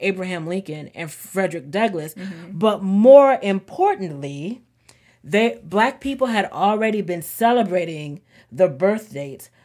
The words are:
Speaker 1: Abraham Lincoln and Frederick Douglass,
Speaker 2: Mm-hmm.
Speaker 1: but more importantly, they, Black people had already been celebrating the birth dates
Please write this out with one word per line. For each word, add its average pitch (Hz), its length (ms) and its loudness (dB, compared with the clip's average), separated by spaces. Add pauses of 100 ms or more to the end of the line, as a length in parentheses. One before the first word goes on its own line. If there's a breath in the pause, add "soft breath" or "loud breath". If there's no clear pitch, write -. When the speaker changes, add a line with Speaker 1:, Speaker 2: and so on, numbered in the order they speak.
Speaker 1:
Abraham 185 460 -6
Lincoln 165 480 -8
and 160 160 -12
Frederick 165 600 -6
Douglass, 175 440 -2
Speaker 2:
Mm-hmm. 180 440 -14
Speaker 1:
but 208 240 0
more 254 600 8
importantly, 190 1200 -4 (640 soft breath)
they, 226 400 0
Black 214 360 0
people 262 280 -4
had 214 240 0
already 214 480 0
been 170 220 -6
celebrating 175 1000 -2 (320 soft breath)
the 180 160 2
birth 190 440 -2
dates 139 380 -14 (140 soft breath)